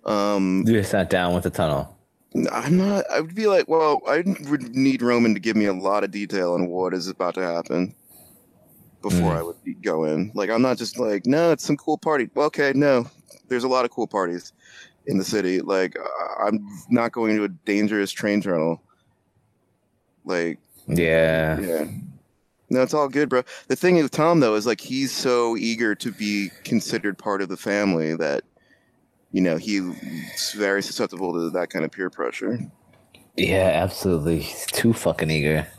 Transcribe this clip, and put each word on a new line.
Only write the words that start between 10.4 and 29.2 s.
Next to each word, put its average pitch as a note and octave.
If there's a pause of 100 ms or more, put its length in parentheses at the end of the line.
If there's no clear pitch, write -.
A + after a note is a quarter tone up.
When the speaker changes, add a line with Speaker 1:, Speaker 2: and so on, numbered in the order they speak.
Speaker 1:
I'm A2+
not B2+
just A#2
like, G#2+
"No, D#3+
it's C#3+
some D3
cool D3+
party." D3
Well, C#3+
okay, C#3+
no, C3+ (420)
there's B2
a C3
lot B2+
of A#2+
cool A2+
parties F2 (540)
in G2
the F#2+
city. F#2
Like, F#2
I, -
I'm G#2 (240)
not A#2
going A2
to G#2+
a G2+
dangerous G2+
train G#2
tunnel. E2 (1400)
Like, E2+ (260)
Speaker 2:
Yeah. D#2+
Speaker 1:
yeah. E2 (840)
No, B2+
it's B2+
all D3
good, C3+
bro. B2+ (240)
The C3
thing F3+
with D3+
Tom, E3
though, A2+
is, G#2+
like, A2+
he's B2+
so A#2+
eager A2+
to A#2
be G#2 (120)
considered G#2
part G2
of F2+
the F#2
family F#2+
that, D#2 (880)